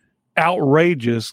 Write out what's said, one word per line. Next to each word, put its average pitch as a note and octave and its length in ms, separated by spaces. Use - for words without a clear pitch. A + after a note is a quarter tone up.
outrageous, D#3 960